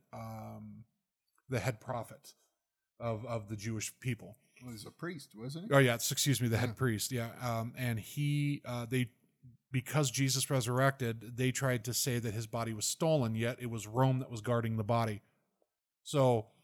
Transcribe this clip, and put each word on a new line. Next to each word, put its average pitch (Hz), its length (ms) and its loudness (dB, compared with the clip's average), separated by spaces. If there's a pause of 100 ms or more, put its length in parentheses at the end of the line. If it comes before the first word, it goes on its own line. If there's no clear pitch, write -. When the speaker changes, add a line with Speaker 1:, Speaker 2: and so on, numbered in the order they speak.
(140)
Speaker 1:
um, 110 720 -12 (680)
the 123 100 0
head 107 200 -2
prophet - 540 -10 (680)
of, 117 260 -4
of 113 240 -6
the 110 60 -4
Jewish 107 440 -4
people. 110 380 -8 (240)
Speaker 2:
Well, 123 80 -14
he 120 40 -12
was 107 120 -14
a 113 60 -14
priest, 170 440 -10
wasn't 139 320 -10
he? 143 60 2
Speaker 1:
Oh, 139 60 10
yeah, 120 160 6
s-, - 160 -2
excuse 131 300 2
me, 123 60 2
the 113 100 4
head 120 120 2
Speaker 2:
Yeah. 107 60 -8
Speaker 1:
priest, 117 360 0
yeah. 117 180 -4 (120)
Um, 117 360 -4
and 120 220 -2
he, 143 680 0
uh, 120 220 -6
they, 127 220 0 (600)
because 135 400 2
Jesus 131 400 0
resurrected, 123 840 2
they 127 140 4
tried 123 340 0
to 123 100 -4
say 120 240 0
that 113 160 -2
his 113 100 -4
body 113 280 -4
was 107 120 -4
stolen, 147 480 2
yet 117 260 0
it 120 120 -6
was 107 160 -6
Rome 131 320 4
that 135 100 -6
was 113 120 -8
guarding 117 360 2
the 113 60 0
body. 110 380 2 (840)
So 127 440 4 (160)